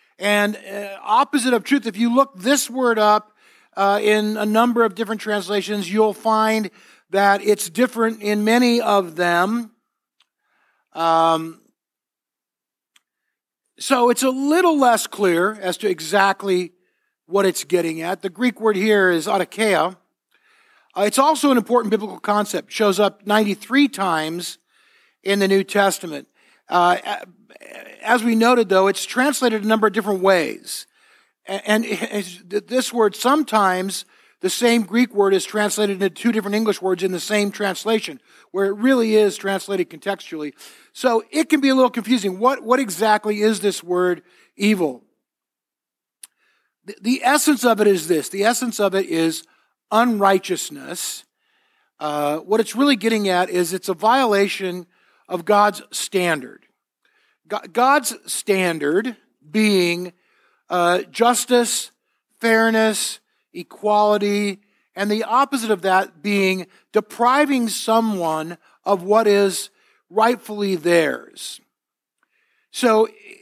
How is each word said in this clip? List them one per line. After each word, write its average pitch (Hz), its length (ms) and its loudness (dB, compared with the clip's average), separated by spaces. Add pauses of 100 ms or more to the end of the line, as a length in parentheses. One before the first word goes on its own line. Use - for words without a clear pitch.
(180)
And, 208 380 0
uh, 196 460 -12
opposite 247 500 0
of 233 100 2
truth, 262 240 0
if 202 80 -6
you 233 200 0
look 277 220 2
this 247 340 0
word 240 280 0
up, 214 380 2 (400)
uh, 196 260 2
in 214 360 0
a 214 80 -2
number 233 360 2
of 208 120 0
different 214 260 -6
translations, 202 720 -4
you'll 214 220 2
find 220 560 0 (400)
that 196 320 2
it's 202 260 0
different 226 540 -2
in 208 220 -2
many 233 360 4
of 196 360 0
them. 180 560 0 (1200)
Um, 165 680 0 (2250)
so 247 300 2
it's 247 140 0
a 262 80 2
little 302 480 2
less 247 280 2
clear 190 540 0
as 180 180 -6
to 214 100 -2
exactly 185 840 -2 (540)
what 190 180 0
it's 185 200 -2
getting 165 360 -2
at. 175 220 -8
The 190 80 -6
Greek 226 280 -4
word 214 180 0
here 196 340 2
is 165 160 -2
autokeia. 185 720 -2 (1000)
Uh, 185 60 -2
it's 208 160 -2
also 294 320 2
an 254 80 4
important 226 320 0
biblical 208 300 -4
concept. 208 500 -2
It - 20 -20
shows 202 260 0
up 196 280 -2
ninety-three 214 600 0
times 170 680 -4 (680)
in 202 180 0
the 196 80 2
New 196 160 2
Testament. 185 640 -2 (400)
Uh, 175 360 2
a-, - 220 -8 (760)
as 226 200 0
we 233 120 2
noted, 233 340 4
though, 190 180 4
it's 196 180 0
translated 247 600 0
a - 20 -4
number 220 200 2
of 208 60 2
different 196 280 -2
ways. 180 640 0 (600)
A-, 196 220 -10
and 220 160 0
<laughs> - 40 -10
it's, 185 600 -8
th-, 202 200 -6
this 247 240 -2
word, 214 240 0
sometimes 202 880 0 (360)
the 185 100 -2
same 233 320 2
Greek 233 300 0
word 196 220 2
is 185 100 0
translated 208 580 -2
into 190 80 0
two 226 200 -2
different 208 240 -2
English 214 260 0
words 185 220 -2
in 185 100 -2
the 175 80 -4
same 208 300 -2
translation, 202 720 -4 (320)
where 196 140 0
it 196 80 -2
really 226 420 2
is 208 200 4
translated 196 540 -4
contextually. 160 640 -10 (400)
So 233 380 -2
it 320 180 -2
can 302 120 2
be 269 100 2
a 262 40 4
little 262 160 4
confusing. 202 480 -2
What, 254 240 0
what 220 160 2
exactly 214 600 0
is 214 200 2
this 190 220 -2
word 180 400 0 (340)
evil? 180 460 0 (1800)
The, 185 160 -20
the 247 240 -2
essence 285 400 2
of 226 160 2
it 214 60 4
is 180 200 2
this. 160 220 0
The 196 160 -4
essence 240 340 -2
of 196 160 0
it 190 120 0
is 165 380 -2 (460)
unrighteousness. 196 1300 -2 (760)
Uh, 147 380 -2
what 196 220 0
it's - 140 -2
really 269 220 2
getting 208 320 0
at 180 200 0
is 180 240 -2
it's 185 160 -8
a 185 60 0
violation 196 920 0 (400)
of 175 200 -8
God's 208 340 2 (100)
standard. 160 760 -4 (800)
Go-, 208 140 -6 (100)
God's 254 420 2 (120)
standard 185 920 -2 (340)
being, 180 600 0 (560)
uh, 175 340 0
justice, 240 880 0 (480)
fairness, 220 800 2 (320)
equality, 208 1080 0 (380)
and 202 140 -2
the 214 140 -2
opposite 240 460 0
of 185 120 -2
that 190 400 0
being 190 440 -2 (260)
depriving 254 760 0
someone 175 880 -2 (260)
of 190 180 0
what 208 240 2
is 202 440 0 (400)
rightfully 208 680 -2
theirs. 160 840 -2 (1120)
So, 220 360 2 (340)